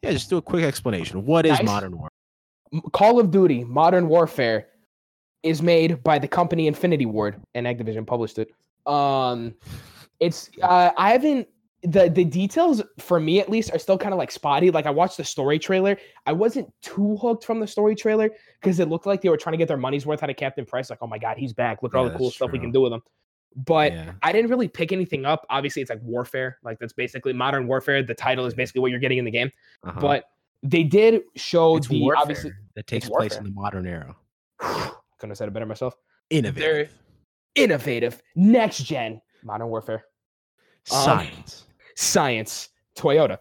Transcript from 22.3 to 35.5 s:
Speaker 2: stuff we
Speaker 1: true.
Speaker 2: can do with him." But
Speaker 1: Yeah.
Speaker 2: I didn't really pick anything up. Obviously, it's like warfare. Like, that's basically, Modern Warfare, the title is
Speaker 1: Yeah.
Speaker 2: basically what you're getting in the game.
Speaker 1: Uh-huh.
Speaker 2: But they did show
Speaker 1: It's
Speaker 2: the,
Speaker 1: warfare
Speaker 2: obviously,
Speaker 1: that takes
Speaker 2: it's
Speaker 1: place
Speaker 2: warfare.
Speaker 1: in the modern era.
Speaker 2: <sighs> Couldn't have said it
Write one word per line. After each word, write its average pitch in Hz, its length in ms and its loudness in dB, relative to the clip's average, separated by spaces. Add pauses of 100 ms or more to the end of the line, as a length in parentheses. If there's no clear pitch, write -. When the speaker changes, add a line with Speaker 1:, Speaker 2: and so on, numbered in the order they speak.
Speaker 2:
stuff 127 140 -4
we 139 80 -6
Speaker 1:
true. 117 80 -8
Speaker 2:
can 120 40 -8
do 131 100 4
with 123 120 2
him." 117 80 -8 (540)
But 151 380 2
Speaker 1:
Yeah. 160 280 -12
Speaker 2:
I 160 120 0
didn't 226 160 2
really 247 200 0
pick 170 240 -4
anything 165 320 -4
up. 156 240 -2
Obviously, 139 320 -4
it's 127 80 -8
like 113 140 -8
warfare. 123 600 -6
Like, 113 160 -10
that's 113 140 -12
basically, 127 400 -6
Modern 131 340 -2
Warfare, 135 360 0
the 120 120 -6
title 127 300 -2
is 120 80 -6
Speaker 1:
Yeah. 110 40 -10
Speaker 2:
basically 127 240 -4
what 127 100 0
you're 123 100 -4
getting 131 160 0
in 123 80 -2
the 113 60 -6
game. 127 200 -2 (340)
Speaker 1:
Uh-huh. 87 140 -10
Speaker 2:
But 143 240 2 (380)
they 165 220 2
did 208 380 4 (140)
show 165 420 4
Speaker 1:
It's 139 120 -2
Speaker 2:
the, 151 120 2
Speaker 1:
warfare 147 200 4
Speaker 2:
obviously, 147 300 -4 (240)
Speaker 1:
that 107 120 -14
takes 110 200 -6
Speaker 2:
it's 113 80 -6
Speaker 1:
place 110 180 0
Speaker 2:
warfare. 113 60 -10
Speaker 1:
in 110 40 -12 (100)
the 101 80 -10
modern 98 260 -6
era. 82 280 -12 (220)
Speaker 2:
<sighs> - 220 -20 (600)
Couldn't 107 120 -14
have 98 60 -14
said 110 120 -8
it 101 40 -12